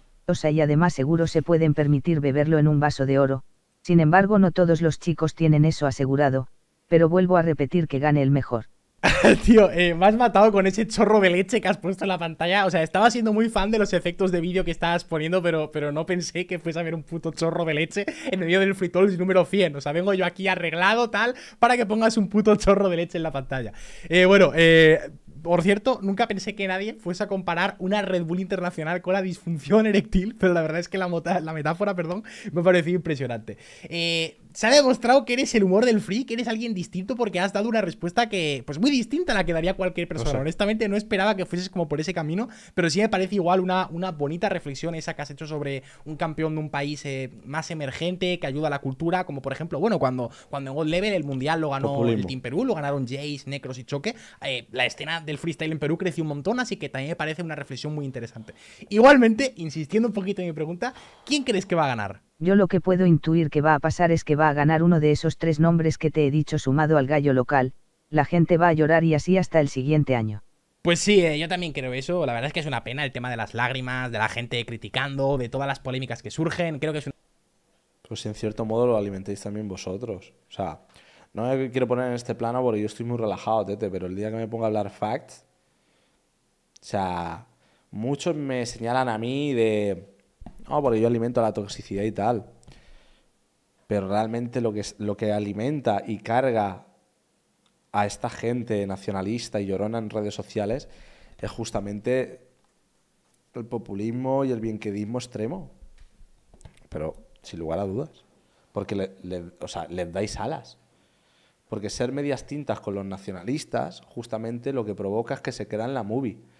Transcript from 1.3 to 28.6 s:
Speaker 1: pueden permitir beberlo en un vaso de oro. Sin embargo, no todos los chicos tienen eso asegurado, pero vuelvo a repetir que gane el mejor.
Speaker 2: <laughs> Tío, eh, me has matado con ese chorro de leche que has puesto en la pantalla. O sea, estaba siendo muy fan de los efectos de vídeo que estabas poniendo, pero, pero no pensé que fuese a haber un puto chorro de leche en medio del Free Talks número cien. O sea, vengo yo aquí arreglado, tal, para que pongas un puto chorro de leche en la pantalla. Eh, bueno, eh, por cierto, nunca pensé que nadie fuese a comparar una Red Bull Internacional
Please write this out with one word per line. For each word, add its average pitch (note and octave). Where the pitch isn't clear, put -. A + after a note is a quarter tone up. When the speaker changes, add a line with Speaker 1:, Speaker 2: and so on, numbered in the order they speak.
Speaker 1:
pueden D#3+
permitir D3
beberlo D3
en D3+
un D3+
vaso C#3+
de C3+
oro. C3+
Sin E3+
embargo, G3
no F3+
todos E3
los D#3
chicos D#3+
tienen D#3
eso D#3
asegurado, C3+
pero E3
vuelvo F3+
a E3+
repetir D#3+
que C3+
gane D3
el C3+
mejor. A#2+
Speaker 2:
<laughs> -
Tío, G#3
eh, F3
me F3+
has G#3+
matado A3
con F#3+
ese G3+
chorro G#3+
de F#3
leche F#3+
que F#3
has G#3
puesto C#4
en G3
la F#3
pantalla. F3
O F3
sea, E3
estaba G3+
siendo A3
muy A3
fan G#3
de A3
los G3
efectos F3+
de F3
vídeo F3
que E3
estabas E3+
poniendo, E3
pero, D#3+
pero D3
no D#3+
pensé F3
que F3+
fuese E3
a -
haber E3
un D#3
puto E3
chorro E3
de D#3+
leche E3
en F#3
medio F3
del G3
Free F#3+
Talks F#3+
número F3+
cien. F3
O C#3
sea, D3
vengo F#3
yo F#3
aquí F#3+
arreglado, F#3
tal, A#3
para B3
que A#3
pongas A3+
un G3+
puto G#3
chorro G3
de F3
leche E3+
en E3
la D#3+
pantalla. C3
Eh, F3+
bueno, F#3+
eh, D#3+
por E3+
cierto, G#3
nunca G3
pensé G#3+
que G3
nadie F#3+
fuese F3
a G3+
comparar F#3+
una G3+
Red F#3
Bull F3
Internacional F3